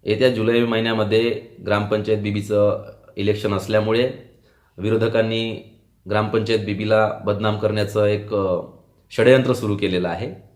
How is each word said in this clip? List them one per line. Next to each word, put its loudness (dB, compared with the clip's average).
येत्या 4
जुलै 2
महिन्यामध्ये 0
ग्रामपंचायत 0
बीबीचं 0
इलेक्शन 0
असल्यामुळे 0
विरोधकांनी 0
ग्रामपंचायत 0
बीबीला 0
बदनाम 0
करण्याचं 0
एक, -2
अ, 0
षडयंत्र 4
सुरू -2
केलेलं -2
आहे. -6